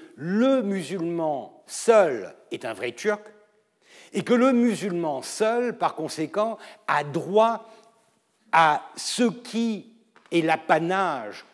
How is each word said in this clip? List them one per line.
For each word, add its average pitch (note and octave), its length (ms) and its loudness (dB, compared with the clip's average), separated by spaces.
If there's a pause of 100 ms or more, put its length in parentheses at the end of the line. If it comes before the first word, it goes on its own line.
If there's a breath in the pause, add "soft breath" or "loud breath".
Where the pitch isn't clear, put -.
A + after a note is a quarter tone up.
(160 loud breath)
le A#3 460 2
musulman E3+ 1040 -6
seul D#3 680 2 (160)
est - 140 -10
un A2+ 80 -6
vrai A#2+ 200 -6
Turc G#3 300 -4 (920 loud breath)
et G3+ 100 -4
que A#3+ 120 2
le B3+ 180 4
musulman F3 680 0
seul, A#3 540 -2
par D#3+ 180 -2
conséquent, D#3+ 640 -4 (280 loud breath)
a D3 180 0
droit G3 640 0 (840 loud breath)
à D#3+ 440 4
ce - 280 -2
qui G#3+ 680 -4 (380)
est E3+ 120 2
l'apanage D#3+ 1120 0